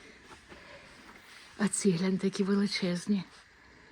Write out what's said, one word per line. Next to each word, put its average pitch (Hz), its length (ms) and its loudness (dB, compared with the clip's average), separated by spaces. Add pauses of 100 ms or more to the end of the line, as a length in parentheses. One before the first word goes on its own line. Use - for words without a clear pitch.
(1600)
А 208 100 2
ці, - 240 2
гляньте, 190 360 0
які 196 160 0
величезні. 190 800 0 (680)